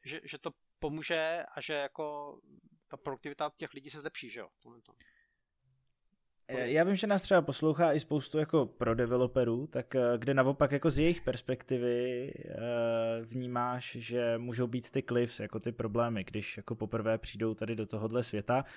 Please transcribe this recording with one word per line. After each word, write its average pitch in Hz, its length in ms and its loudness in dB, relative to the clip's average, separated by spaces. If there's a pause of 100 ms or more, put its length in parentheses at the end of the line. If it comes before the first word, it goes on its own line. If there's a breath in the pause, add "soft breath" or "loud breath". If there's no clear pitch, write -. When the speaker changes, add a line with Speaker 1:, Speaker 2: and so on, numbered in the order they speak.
Speaker 1:
že, 147 200 -10
že 143 140 -14
to 160 120 -10 (280)
pomůže 160 640 -2 (100)
a 143 60 -10
že 156 120 -8
jako 147 640 -6 (500)
ta 143 80 -14
produktivita 147 600 -6
těch 160 160 -12
lidí 135 180 -16
se 147 100 -14
zlepší, 139 300 -10
že 117 100 -12
jo, 95 80 -12 (100)
v - 20 -20
tomhle 117 220 -20
tom. - 120 -20 (1500 soft breath)
Speaker 2:
Eh, 127 220 -4
já 156 140 4
vím, 190 120 4
že 208 100 -2
nás 196 160 2
třeba 180 200 6
poslouchá 156 500 2
i 151 80 2
spoustu 151 380 -2
jako 151 280 4
pro 113 280 0
developerů, 123 720 2
tak, - 280 -6
eh, 120 240 4
kde 127 160 2
naopak 135 380 4
jako 143 180 4
z 135 80 2
jejich 170 220 4
perspektivy, 123 1120 -2
eh, 117 880 0
vnímáš, 123 760 -4
že 117 380 0
můžou 120 280 -2
být 120 240 -6
ty 135 120 0
cliffs, 120 380 0
jako 107 200 -6
ty 120 120 -4
problémy, 113 520 -2
když - 320 -6
jako 113 180 -8
poprvé 110 440 -2
přijdou 110 360 -2
tady 110 220 -4
do 107 100 -4
tohodle 110 360 -2
světa 120 420 0 (120)